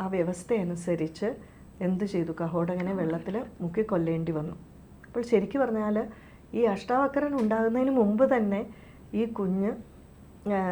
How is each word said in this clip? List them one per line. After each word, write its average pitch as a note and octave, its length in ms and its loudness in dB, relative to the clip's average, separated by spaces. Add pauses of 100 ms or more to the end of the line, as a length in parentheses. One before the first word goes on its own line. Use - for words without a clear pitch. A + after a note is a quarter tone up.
ആ F#3+ 60 -4
വ്യവസ്ഥ F#3 480 -2
അനുസരിച്ച് F3 800 -2 (460)
എന്ത് F#3 240 0
ചെയ്തു? E3+ 360 -2
കഹോടകനെ F3 520 -2
വെള്ളത്തിൽ F#3 520 -2 (160)
മുക്കിക്കൊല്ലേണ്ടി E3+ 720 0
വന്നു. D#3 240 -4 (500)
അപ്പോൾ A#3+ 160 -4
ശരിക്കു A#3 360 2
പറഞ്ഞാൽ A3 500 0 (460)
ഈ A#3 100 2
അഷ്ടാവക്രൻ C4+ 760 2
ഉണ്ടാകുന്നതിന് A3+ 480 2
മുമ്പ് B3+ 460 4
തന്നെ G#3 300 0 (480)
ഈ G#3+ 100 2
കുഞ്ഞ്, G3+ 480 0 (800)
ആ, F#3+ 60 2 (120)